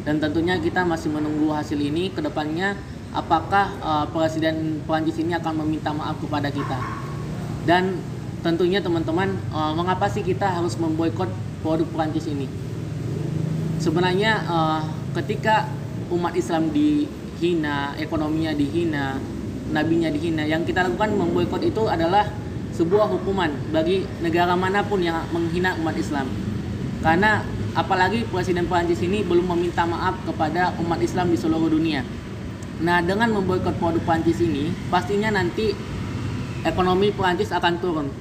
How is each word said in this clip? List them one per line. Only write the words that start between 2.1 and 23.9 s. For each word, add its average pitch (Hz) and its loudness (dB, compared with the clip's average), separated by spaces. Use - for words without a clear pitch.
ke 160 -4
depannya, 160 -2
apakah, 170 2
eh, 151 0
Presiden 160 0
Prancis 160 0
ini 170 0
akan 160 0
meminta 156 0
maaf 151 -2
kepada 143 -2
kita. 127 -2
Dan 180 4
tentunya 175 2
teman-teman, 175 0
eh, 156 -2
mengapa 180 0
sih 202 -2
kita 185 0
harus 170 -2
memboikot 160 0
produk 160 0
Prancis 156 -2
ini? 139 -4
Sebenarnya, 180 2
eh, 160 2
ketika 220 2
umat 175 0
Islam 160 0
dihina, 147 0
ekonominya 156 -2
dihina, 143 0
nabinya 160 2
dihina, 156 0
yang 160 0
kita 180 2
lakukan 208 2
memboikot 180 0
itu 220 2
adalah 175 2
sebuah 196 4
hukuman 185 0
bagi 165 2